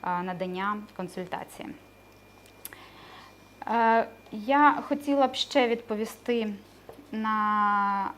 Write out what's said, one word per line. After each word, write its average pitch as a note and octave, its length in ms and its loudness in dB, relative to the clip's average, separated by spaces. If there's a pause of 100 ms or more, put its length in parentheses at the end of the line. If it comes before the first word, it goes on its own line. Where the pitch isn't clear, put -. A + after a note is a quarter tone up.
е, F3+ 200 -2
надання F#3 540 -4 (200)
консультації. F#3 720 -10 (2000)
Е, A3+ 400 2 (240)
я C#4 400 4 (160)
хотіла C#4+ 400 2
б B3+ 80 -4
ще B3+ 320 2
відповісти A3+ 880 -2 (580)
на G#3 1080 2